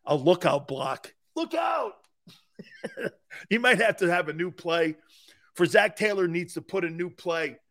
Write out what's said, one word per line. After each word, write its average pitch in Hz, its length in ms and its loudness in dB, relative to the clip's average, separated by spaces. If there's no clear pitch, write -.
a 143 100 0
lookout 147 540 2
block. 131 440 -6
Look 330 180 -6
out! 330 420 -2
<laughs> - 260 -8
You 220 80 2
might 240 220 4
have 220 160 2
to 185 100 0
have 175 220 2
a 151 40 -4
new 170 200 -4
play. 165 420 0
For 175 120 2
Zac 208 300 4
Taylor 202 320 0
needs 170 260 -4
to 156 80 -8
put 190 220 -4
a 165 60 -4
new 170 200 -8
play 165 480 -6